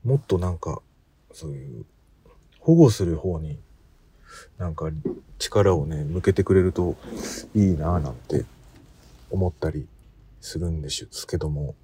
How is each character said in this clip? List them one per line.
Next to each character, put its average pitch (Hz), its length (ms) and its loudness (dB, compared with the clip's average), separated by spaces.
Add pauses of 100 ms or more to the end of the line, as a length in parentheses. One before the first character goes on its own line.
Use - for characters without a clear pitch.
も 127 120 4
っ 143 80 2
と 95 140 0
な 90 120 0
ん 85 80 -6
か、 - 240 -8 (500)
そ - 160 -14
う - 40 -8
い 139 280 -12
う、 - 60 -14 (720)
保 160 140 6
護 160 160 10
す 101 140 -2
る 85 120 -2
方 85 220 -4
に、 78 200 -8 (1000)
な 90 100 -4
ん 80 60 -6
か 80 160 -6 (480)
力 95 380 4
を 73 100 -2
ね、 76 180 -4
向 82 160 -4
け 98 120 2
て 87 120 2
く 95 100 2
れ 95 80 8
る 90 100 2
と 87 240 -2 (580)
い 98 180 6
い 82 40 2
な 82 200 0
ぁ - 40 2
な 71 100 -4
ん 60 40 -10
て 67 300 -4 (840)
思 95 180 0
っ 82 40 -4
た 80 180 -4
り 73 160 -8 (540)
す - 180 -10
る 85 120 -2
ん 80 120 -4
で 73 80 -10
す - 360 -10
け - 120 0
ど 78 100 0
も 73 360 -6